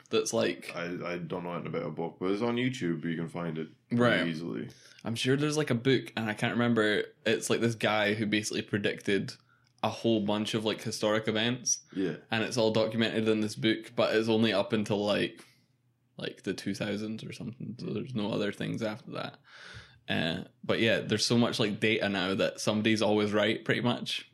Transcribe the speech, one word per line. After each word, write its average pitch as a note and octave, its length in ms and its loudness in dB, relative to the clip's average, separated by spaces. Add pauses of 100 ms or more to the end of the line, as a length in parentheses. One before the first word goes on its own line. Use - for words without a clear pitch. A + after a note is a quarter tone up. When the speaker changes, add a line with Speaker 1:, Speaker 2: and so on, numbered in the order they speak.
Speaker 1:
that's, - 240 0
like, - 420 -2
Speaker 2:
I, E2+ 100 -6 (280)
I F2 60 -6
don't F2 260 -6
know F2 80 -6
anything D#2+ 220 -6
about E2+ 120 -4
a D#2 40 -6
book, D#2+ 280 -6
but F#2 120 -2
it's G2+ 120 0
on A#2 140 0
YouTube. F2+ 480 -2
You E2 120 -2
can E2 120 -4
find E2 300 -6
it D#2+ 100 -6 (200)
pretty A#2+ 140 2
Speaker 1:
Right. G2+ 240 4
Speaker 2:
easily. D#2+ 420 -6 (360)
Speaker 1:
I'm A2+ 100 -4
sure C3 220 0
there's, D3 220 0
like, D3+ 120 0
a B2+ 40 2
book, B2+ 420 2
and A2+ 140 -2
I G#2+ 40 -2
can't A2+ 200 0
remember. A2 500 2 (220)
It's, A2 240 2
like, A#2 100 2
this A#2 140 2
guy G#2+ 400 2
who A2 120 -2
basically G#2+ 360 0
predicted G2+ 720 0 (480)
a A2 60 2
whole A2+ 320 2
bunch G#2+ 320 0
of, A2 120 0
like, G#2 180 0
historic A2 440 0
events. A2+ 520 0 (160)
Speaker 2:
Yeah. F#2 220 -2 (140)
Speaker 1:
And A2 140 2
it's A#2+ 140 -4
all A2 120 6
documented A2 580 2
in A2 120 4
this G#2+ 140 -2
book, A2+ 420 0
but A2 180 2
it's A2 140 2
only A2+ 240 4
up G2 220 2
until, G#2 300 0
like, G2+ 380 0 (760)
like, - 240 -8
the G2 100 -4
two G2 220 -6
thousands G#2+ 500 -6
or - 80 -12
something. - 480 -10
So - 60 -10
there's A2 280 -8
no G#2 160 -2
other G#2 220 -2
things G#2+ 300 -6
after G#2+ 300 -6
that. - 240 -10 (680)
Uh, F2+ 380 -2 (180)
but F#2 180 0
yeah, G#2+ 180 4
there's - 260 0
so A#2+ 140 4
much, A#2 200 2
like, G#2 220 0
data A2 300 2
now F#2+ 240 0
that - 260 0
somebody's G#2+ 400 2
always G#2 320 4
right, G#2 320 2
pretty A2 160 0
much, - 540 -2